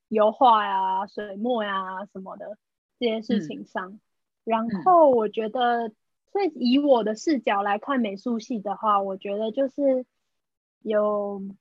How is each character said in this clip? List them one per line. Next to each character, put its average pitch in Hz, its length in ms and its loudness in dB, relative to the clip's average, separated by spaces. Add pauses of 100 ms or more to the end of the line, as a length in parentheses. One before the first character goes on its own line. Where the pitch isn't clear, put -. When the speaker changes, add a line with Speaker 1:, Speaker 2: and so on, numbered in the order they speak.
Speaker 1:
油 214 240 4
画 220 340 4
呀、 190 400 -2
水 208 300 -12
墨 226 260 -2
呀 190 520 -6
什 196 60 -12
么 190 180 -16
的 208 180 -14 (420)
这 247 60 -4
些 226 160 -2
事 214 260 -2
情 196 200 -12
上。 190 240 -8
Speaker 2:
嗯。 214 100 -20 (460)
Speaker 1:
然 226 180 0 (200)
后 339 260 8
我 220 180 2
觉 220 200 -6
得， 240 400 0
Speaker 2:
嗯。 220 60 -14 (380)
Speaker 1:
所 403 100 0
以 330 120 0
以 247 240 2
我 277 240 4
的 214 120 -2
视 277 260 -2
角 202 220 0
来 202 160 0
看 269 220 -2
美 202 160 -4
术 233 220 -4
系 220 220 -6
的 196 160 -6
话， 208 260 2
我 190 140 -4
觉 202 200 -6
得 220 140 -4
就 269 180 -2
是 262 380 0 (760)
有 208 600 -2 (180)